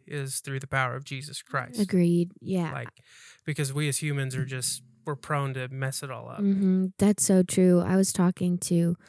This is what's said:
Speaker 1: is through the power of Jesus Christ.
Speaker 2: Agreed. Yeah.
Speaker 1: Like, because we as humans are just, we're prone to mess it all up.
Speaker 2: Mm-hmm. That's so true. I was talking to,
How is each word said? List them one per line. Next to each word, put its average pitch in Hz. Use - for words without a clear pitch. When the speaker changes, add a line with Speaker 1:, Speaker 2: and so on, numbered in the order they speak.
Speaker 1:
is 135
through 135
the 135
power 131
of 139
Jesus 139
Christ. 143
Speaker 2:
Agreed. 175
Yeah. 175
Speaker 1:
Like, 123
because 139
we 147
as 131
humans 139
are 131
just, 131
we're 147
prone 139
to 131
mess 135
it 135
all 117
up. -
Speaker 2:
Mm-hmm. 190
That's 202
so 185
true. 180
I 185
was 190
talking 180
to, 170